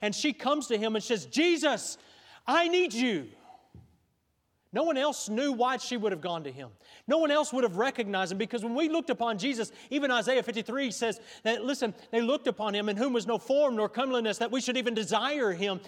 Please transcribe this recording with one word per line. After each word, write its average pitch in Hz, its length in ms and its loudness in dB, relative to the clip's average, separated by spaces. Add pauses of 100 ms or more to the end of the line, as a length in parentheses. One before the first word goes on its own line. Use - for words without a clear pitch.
and 208 140 0
she 294 180 0
comes 285 340 0
to 233 100 0
him 220 180 0
and 214 80 -2
says, 214 220 -2
Jesus, 294 720 0 (500)
I 330 200 4
need 349 260 2
you. 214 340 0 (1400)
No 220 120 0
one 320 140 2
else 277 320 -2
knew 247 220 0
why 254 260 2
she - 200 -4
would 214 140 0
have 175 100 -4
gone 170 220 -4
to 139 80 -10
him. 127 180 -12 (380)
No 269 100 4
one 320 140 4
else 294 200 2
would 254 120 0
have 190 140 2
recognized 202 540 0
him, 190 60 -4
because 226 260 -4
when 233 120 -4
we 311 120 2
looked 320 220 -2
upon 233 300 0
Jesus, 226 320 -2 (180)
even 277 220 0
Isaiah 247 320 2
fifty-three 233 480 -2
says 226 280 -2 (220)
that, 220 240 0
listen, 247 300 -2 (160)
they 226 100 2
looked 254 240 2
upon 214 300 -2
him 208 120 0
in 208 80 0
whom 254 180 0
was 233 120 0
no 220 140 0
form 277 360 2
nor 214 140 2
comeliness 233 480 0
that 233 140 -2
we 254 100 0
should 247 160 -2
even 240 160 0
desire 220 600 0
him. 185 340 -2